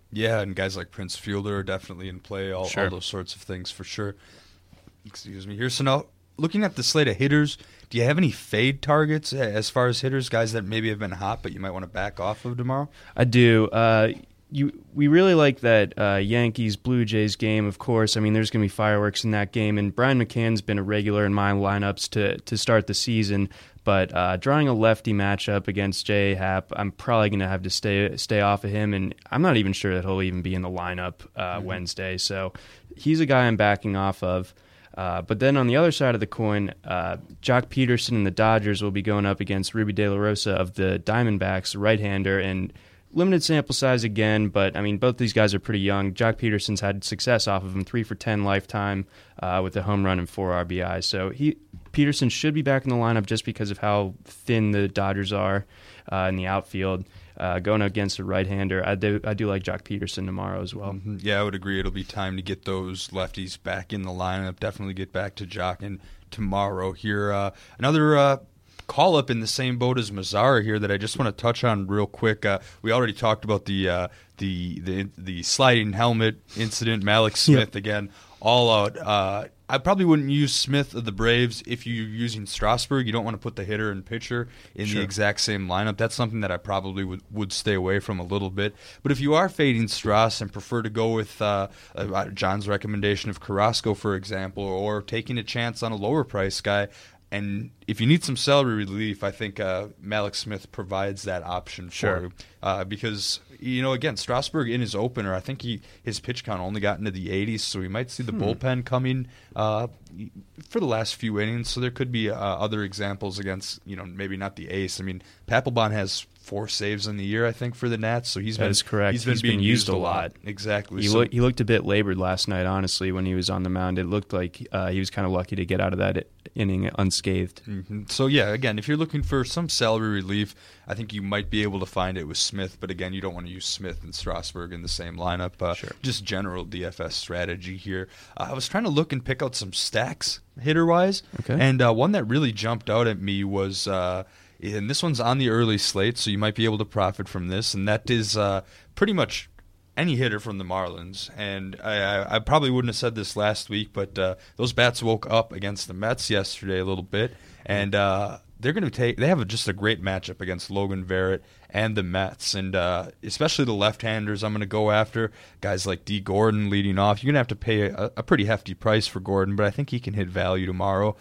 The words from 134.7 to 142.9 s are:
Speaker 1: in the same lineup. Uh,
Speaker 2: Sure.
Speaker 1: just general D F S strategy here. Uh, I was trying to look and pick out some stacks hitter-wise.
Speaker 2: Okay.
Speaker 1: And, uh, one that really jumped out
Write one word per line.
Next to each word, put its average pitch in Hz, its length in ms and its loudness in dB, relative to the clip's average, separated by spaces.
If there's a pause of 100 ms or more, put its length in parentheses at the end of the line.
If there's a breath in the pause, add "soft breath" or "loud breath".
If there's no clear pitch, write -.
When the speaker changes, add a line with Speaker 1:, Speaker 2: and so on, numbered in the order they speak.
Speaker 1:
in 85 80 -10
the 85 80 -8
same 85 300 -6
lineup. 90 420 -4
Uh, 87 140 0
Speaker 2:
Sure. - 160 -10 (100)
Speaker 1:
just 117 240 -4
general 92 400 -6
D 90 180 -8
F 87 160 -8
S 82 160 -6
strategy 87 640 -6
here. 95 320 -6 (300 loud breath)
Uh, - 100 -4
I - 60 -6
was 131 140 -6
trying 214 160 -2
to 208 60 0
look 156 220 2
and 131 100 -4
pick 131 200 -4
out 131 120 -4
some 95 200 -6
stacks - 640 -2 (180)
hitter-wise. 170 640 4 (180)
Speaker 2:
Okay. - 200 0
Speaker 1:
And, 131 220 6
uh, 117 100 6
one 131 200 4
that 180 120 2
really 127 280 2
jumped 107 360 -4
out 113 180 4